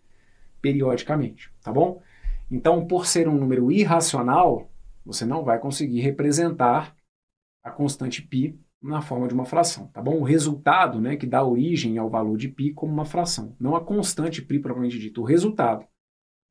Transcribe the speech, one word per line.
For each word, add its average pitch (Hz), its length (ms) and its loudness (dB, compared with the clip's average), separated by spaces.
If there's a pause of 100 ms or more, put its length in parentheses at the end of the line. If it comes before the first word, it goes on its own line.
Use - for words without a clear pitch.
(640)
periodicamente, 135 880 -2 (100)
tá 110 100 -8
bom? 170 300 2 (480)
Então, 165 360 2
por 180 200 0
ser 165 220 2
um 147 80 4
número 127 340 2
irracional, 160 1000 2 (340)
você 107 220 -8
não 147 180 -2
vai 117 140 2
conseguir 131 420 -4
representar 143 960 0 (680)
a 117 80 -14
constante 143 520 -4
π 135 360 -4 (220)
na 147 220 -6
forma 123 260 -4
de 117 60 -2
uma 131 100 0
fração, 156 440 0
tá - 120 -16
bom? 147 180 0
O 143 60 0
resultado, 147 760 2
né, 135 160 -2
que 135 100 -8
dá 127 180 2
origem 131 540 0
ao 110 100 -2
valor 110 300 0
de 135 100 -4
π 139 240 -4
como 151 200 -6
uma 151 120 -2
fração, - 560 -4
não 139 160 0
a 170 80 -4
constante 170 560 -2
π 143 200 -2
propriamente 123 380 -4
dita, 107 220 -8
o 117 40 -4
resultado. 156 640 2 (640)